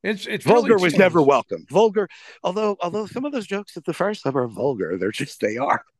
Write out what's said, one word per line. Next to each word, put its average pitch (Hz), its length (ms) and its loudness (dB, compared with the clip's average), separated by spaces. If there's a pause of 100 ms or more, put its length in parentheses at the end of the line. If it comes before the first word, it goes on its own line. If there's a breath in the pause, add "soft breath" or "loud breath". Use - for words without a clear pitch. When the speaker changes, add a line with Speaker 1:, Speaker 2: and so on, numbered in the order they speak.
Speaker 1:
it's, 196 240 -6
it's - 200 -6
Speaker 2:
Vulgar 233 300 4
Speaker 1:
really 180 80 2
Speaker 2:
was 160 120 2
never 180 220 6
Speaker 1:
changed. 143 100 6
Speaker 2:
welcome. 113 420 0
Vulgar, 202 380 2 (340 loud breath)
although, 202 380 -2
although 175 260 -4
some 262 200 -8
of 285 60 -6
those 226 140 -6
jokes 202 300 -8
at 165 80 -14
the 170 80 -4
Friars 202 300 -2
Club 135 120 -2
are 123 140 0
vulgar, 95 480 -2
they're 92 140 -2
just, - 300 -8
they 107 180 -2
are. - 260 -2 (160)